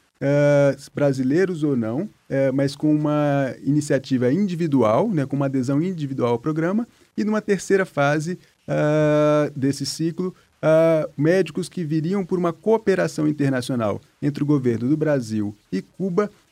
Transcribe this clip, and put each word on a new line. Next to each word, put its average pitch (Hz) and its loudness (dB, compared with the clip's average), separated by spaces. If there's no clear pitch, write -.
ah, 143 2
brasileiros 147 0
ou 143 0
não, 120 -4
é, 135 0
mas 139 0
com 151 0
uma 147 0
iniciativa 135 0
individual, 160 2
né, 156 0
com 131 -4
uma 139 0
adesão 135 -2
individual 139 -2
ao 120 0
programa, 160 -2
e 220 -2
numa 214 -2
terceira 190 0
fase, 151 -2
ah, 151 2
desse 139 -2
ciclo, 170 -4
ah, 160 4
médicos 165 0
que 180 -8
viriam 160 -2
por 180 -2
uma 175 0
cooperação 185 0
internacional 127 -2
entre 147 -2
o 147 0
governo 123 0
do 156 0
Brasil 110 -2
e 190 -6
Cuba, 190 -4